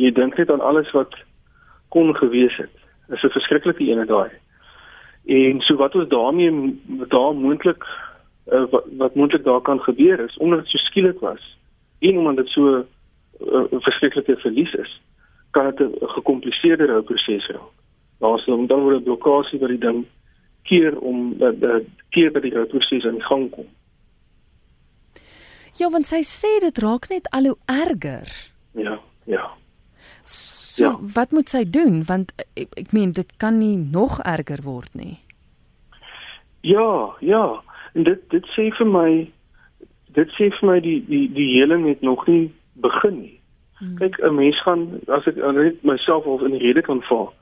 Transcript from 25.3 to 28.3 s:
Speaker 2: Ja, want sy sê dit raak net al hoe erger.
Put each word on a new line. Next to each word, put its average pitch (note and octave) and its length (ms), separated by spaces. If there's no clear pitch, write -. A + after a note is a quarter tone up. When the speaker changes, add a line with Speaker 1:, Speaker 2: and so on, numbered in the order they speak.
Speaker 2:
Ja, F4 120
want D#4 160
sy D#4+ 160
sê G#4 300
dit E4 220
raak A3+ 260
net F#4 240
al C4+ 160
hoe - 60
erger. B3+ 640